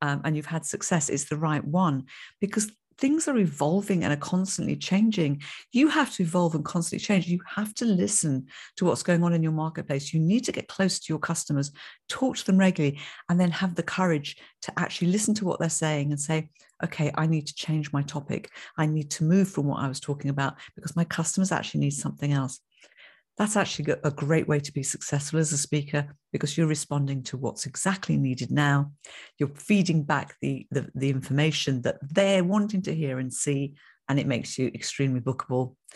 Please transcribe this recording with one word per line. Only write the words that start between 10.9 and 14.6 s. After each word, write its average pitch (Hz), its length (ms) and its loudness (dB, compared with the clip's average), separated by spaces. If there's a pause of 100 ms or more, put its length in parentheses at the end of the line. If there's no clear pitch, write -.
to - 120 -6
your 156 60 -2
customers, 147 520 -2 (380)
talk 254 280 -2
to - 100 -6
them 190 100 4
regularly, 175 420 4 (300)
and 175 100 4
then 180 120 4
have 175 240 -2
the 170 80 -2
courage 165 560 0 (240)